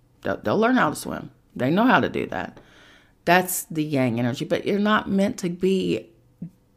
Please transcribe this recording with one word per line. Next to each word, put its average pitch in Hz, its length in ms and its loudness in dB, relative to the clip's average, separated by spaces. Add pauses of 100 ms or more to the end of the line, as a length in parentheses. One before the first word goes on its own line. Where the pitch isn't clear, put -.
(220)
They'll, 95 160 -2
they'll 156 200 0
learn 233 180 2
how 170 140 2
to 123 60 -6
swim. - 360 -10 (240)
They 127 140 -2
know 202 160 4
how 196 140 6
to 104 100 0
do - 180 -4
that. - 320 -8 (640)
That's 180 400 2
the 156 180 -4
yang 131 340 0
energy, 120 260 -2
but - 220 -4
you're 202 140 0
not 208 280 0
meant 196 320 0
to 180 100 -4
be 180 600 -2 (680)